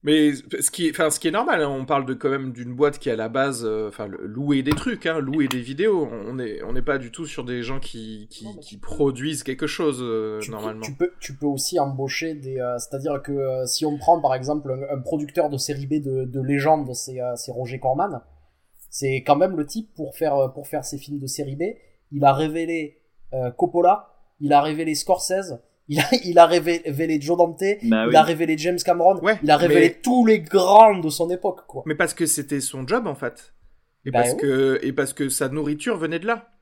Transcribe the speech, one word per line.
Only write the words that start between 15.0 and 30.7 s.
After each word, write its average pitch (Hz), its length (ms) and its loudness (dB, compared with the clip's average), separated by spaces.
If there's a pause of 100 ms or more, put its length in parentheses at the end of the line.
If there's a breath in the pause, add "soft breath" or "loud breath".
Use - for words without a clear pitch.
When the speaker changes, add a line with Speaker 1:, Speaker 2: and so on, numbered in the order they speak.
Speaker 2:
producteur 151 500 -2
de 139 80 -6
série 139 260 -6
B 147 160 -2
de, 131 240 -4
de 135 160 -6
légende, 139 540 2
c'est, 127 260 -10
euh, 123 140 -4
c'est 120 160 -12
Roger 123 280 -8
Corman. 139 420 -2 (680)
C'est 135 340 -4
quand 143 120 6
même 185 200 2
le 151 120 -4
type, - 280 -10
pour 151 200 -10
faire, 147 200 0
euh, 135 120 2
pour 143 200 -12
faire 143 160 -6
ses 147 140 -10
films 143 220 -10
de 135 80 -10
série 139 280 -8
B, 147 60 -6 (500 soft breath)
il 139 140 0
a 139 80 8
révélé, 160 640 -4 (380)
euh, 127 160 -4
Coppola, 175 640 2 (240)
il 143 120 0
a 143 100 8
révélé 156 340 -2
Scorsese, 185 640 -2 (280)
il 147 120 0
a, - 120 2
<laughs> 240 140 0
il 175 120 4
a 170 80 12
révé-, 170 400 2
révélé 156 360 -2
Joe 165 160 0
Dante, 170 220 2 (240)
Speaker 3:
Bah 220 220 2
Speaker 2:
il 240 40 2
Speaker 3:
oui. 160 60 4
Speaker 2:
a 156 80 10
révélé 160 340 0
James 175 280 -2
Cameron, 175 360 4
Speaker 1:
Ouais, 208 220 2
Speaker 2:
il 147 60 0
a 151 80 10
révélé 151 300 6
Speaker 1:
mais - 160 0
Speaker 2:
tous 247 220 4
les 220 160 6
grands 196 580 8